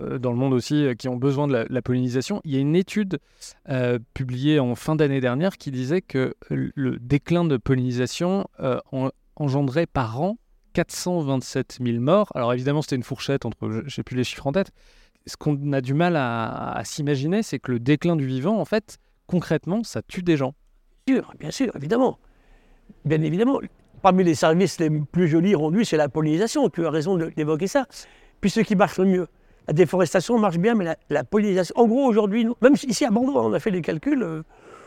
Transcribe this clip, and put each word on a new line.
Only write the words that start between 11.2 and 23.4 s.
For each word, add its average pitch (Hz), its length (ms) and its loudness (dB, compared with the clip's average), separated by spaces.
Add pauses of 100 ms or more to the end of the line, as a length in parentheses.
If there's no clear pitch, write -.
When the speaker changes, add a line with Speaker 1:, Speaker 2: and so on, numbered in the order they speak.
Speaker 1:
vingt-sept 135 580 -4
mille 120 220 -2
morts. 180 340 2
Alors 120 180 0
évidemment, 135 300 0
c'était 143 140 -4
une 123 80 -4
fourchette - 420 -4
entre, 110 240 -6
je, 110 160 -4
je 135 80 -12
sais 113 80 -6
plus 123 140 -10
les 127 80 0
chiffres - 240 -8
en 139 40 0
tête. 190 200 -2 (560)
Ce - 80 -16
qu'on 143 360 -2
a 135 80 0
du 131 120 -2
mal 175 220 2
à, 117 560 -4
à 120 140 -6
s'imaginer, 151 580 -2
c'est - 160 -8
que - 140 -6
le 120 80 -2
déclin 147 340 2
du 151 100 0
vivant, 135 360 -2
en 160 40 -4
fait, - 340 -4 (280)
concrètement, 175 560 -2
ça - 180 -10
tue - 220 -10
des 170 140 2
gens. 135 180 -2 (500)
Speaker 2:
Bien 262 120 2
sûr, - 240 -4
bien 151 100 -10
sûr, - 240 -2
évidemment. 208 440 0 (880)
Bien 156 160 2
évidemment. 180 380 0 (440)